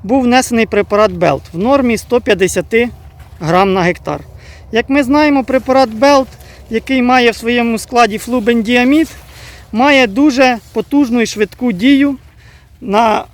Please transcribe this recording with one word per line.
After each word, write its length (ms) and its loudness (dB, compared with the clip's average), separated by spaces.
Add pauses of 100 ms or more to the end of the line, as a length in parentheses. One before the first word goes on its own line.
був 200 0
внесений 420 0
препарат 460 0
Belt 300 -2 (120)
в 40 -10
нормі 400 0
сто 240 -2
п'ятдесят 540 -2 (640)
грам 340 0
на 80 0
гектар. 400 -4 (500)
Як 180 -2
ми 140 0
знаємо, 400 2
препарат 460 0
Belt, 380 2 (420)
який 320 -4
має 300 2
в 40 -8
своєму 420 -2
складі 400 0
флубендіамід, 920 0 (640)
має 360 2
дуже 500 2 (160)
потужну 480 -2
і 40 0
швидку 460 -4
дію 460 2 (640)
на 420 0 (100)